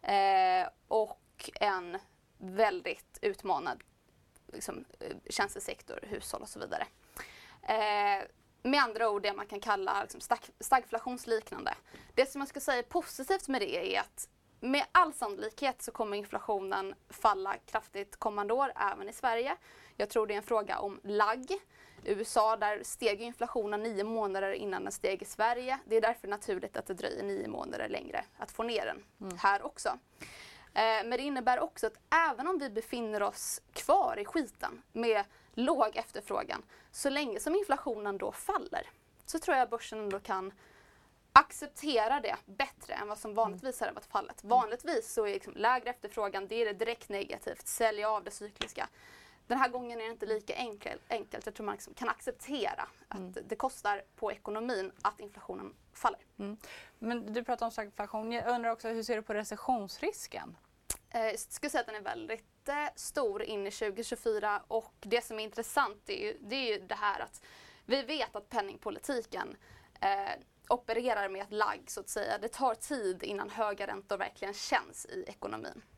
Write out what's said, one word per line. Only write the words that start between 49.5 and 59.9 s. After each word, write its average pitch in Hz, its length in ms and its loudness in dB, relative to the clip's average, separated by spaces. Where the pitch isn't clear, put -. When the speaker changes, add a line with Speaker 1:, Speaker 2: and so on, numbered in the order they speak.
Speaker 1:
här 254 120 6
gången 240 320 -6
är 220 40 -4
det 226 60 -4
inte 220 140 -6
lika 214 280 -2
enkel-, 220 460 -6
enkelt. - 360 -6
Jag 208 100 -8
tror 214 100 -8
man, 208 80 -2
liksom, - 200 -12
kan 233 160 -4
acceptera - 800 -4
att - 100 -12
Speaker 2:
Mm. 185 160 -10
Speaker 1:
det 220 80 -4
kostar 208 480 -2
på 208 160 -2
ekonomin 214 600 -4
att - 180 -2
inflationen 196 540 -12
faller. - 260 -2
Speaker 2:
Mm. 208 180 -8
Men 220 340 -4
du 233 100 -2
pratar 240 220 -2
om 226 60 -2
stagflation. 214 600 -6
Jag 233 160 -2
undrar 233 220 2
också, 226 180 -2
hur 226 160 -2
ser 226 120 0
du 214 60 -2
på 214 120 -6
recessionsrisken? 208 1200 -4